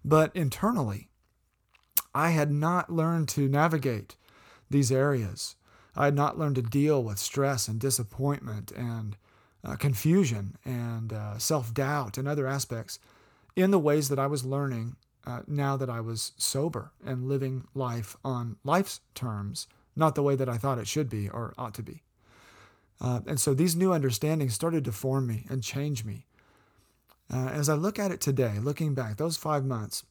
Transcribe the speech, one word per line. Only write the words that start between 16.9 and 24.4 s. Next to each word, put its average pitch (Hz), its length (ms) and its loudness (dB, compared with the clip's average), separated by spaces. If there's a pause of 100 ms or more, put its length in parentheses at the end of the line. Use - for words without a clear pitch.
and 127 240 -4
living 131 460 -2
life 120 500 -4
on 120 400 -4
life's 175 360 0 (140)
terms, 104 520 -6 (300)
not 156 180 4
the 147 80 2
way 143 140 4
that 131 120 0
I 117 100 -2
thought 127 200 0
it 113 100 -6
should 147 200 0
be 107 200 -4
or 117 300 -8
ought 113 160 -8
to - 80 -10
be. - 200 -14 (1000)
Uh, 123 260 0
and 143 140 -2
so 147 120 4
these 160 220 4
new 185 180 4
understandings 143 600 2